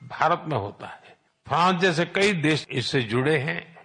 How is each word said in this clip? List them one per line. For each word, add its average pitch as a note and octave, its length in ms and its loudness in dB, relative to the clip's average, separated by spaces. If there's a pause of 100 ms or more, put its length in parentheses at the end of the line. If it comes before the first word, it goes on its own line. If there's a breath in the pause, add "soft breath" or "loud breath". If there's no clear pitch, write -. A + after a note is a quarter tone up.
भारत E3 460 0
में C#3+ 80 -2
होता G2+ 300 -8
है। - 300 -20 (300)
फ्रांस F3 340 2
जैसे E3+ 240 2
कई G3 280 2
देश D#3 380 0
इससे C3 320 0
जुड़े B2+ 360 0
हैं। G#2 240 -4 (220)